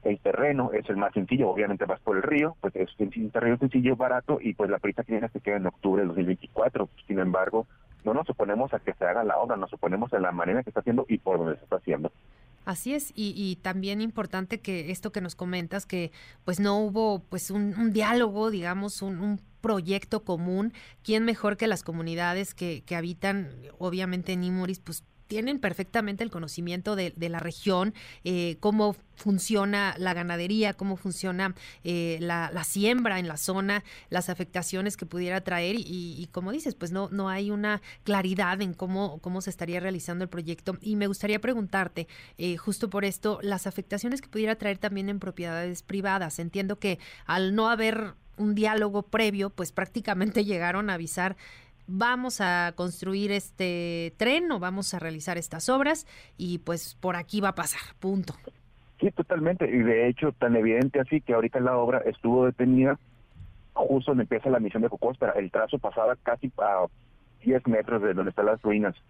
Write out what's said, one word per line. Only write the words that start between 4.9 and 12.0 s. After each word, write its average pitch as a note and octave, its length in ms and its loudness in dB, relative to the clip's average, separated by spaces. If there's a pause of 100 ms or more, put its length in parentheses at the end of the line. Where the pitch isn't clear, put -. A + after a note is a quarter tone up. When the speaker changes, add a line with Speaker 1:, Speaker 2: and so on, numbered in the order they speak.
Speaker 1:
que A2+ 100 -4
viene A2+ 180 0
se G#2 100 -6
queda G#2 160 0
en F#2+ 100 0
octubre G2 360 2
del F#2 60 2
dos E2+ 80 -2
mil F2+ 100 2
veinticuatro. - 640 0 (200)
Sin G2 100 0
embargo, F#2+ 480 2 (380)
no A2 100 2
nos D#3 160 -2
oponemos A2 440 0
a - 40 -2
que - 140 -4
se - 120 -2
haga G2 200 2
la D#2+ 140 2
obra, A#2 180 2
nos F#2+ 160 -6
oponemos G2 400 -2
a G#2 80 2
la F#2 100 2
manera F2 320 0
que - 80 -8
está G#2+ 100 0
haciendo A#2+ 280 2
y A2 100 2
por F#2 200 2
donde E2 180 0
se - 80 -20
está F#2+ 120 -2
haciendo. D#2 360 -2 (520)